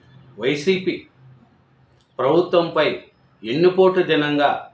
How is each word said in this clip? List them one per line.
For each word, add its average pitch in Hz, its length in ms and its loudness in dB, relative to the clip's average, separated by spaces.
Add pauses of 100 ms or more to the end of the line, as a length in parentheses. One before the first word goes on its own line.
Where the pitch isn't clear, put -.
(380)
వైసీపీ 147 580 -4 (1200)
ప్రభుత్వంపై 165 640 2 (580)
ఎన్నుపోటు 185 560 2
దినంగా 147 520 0 (220)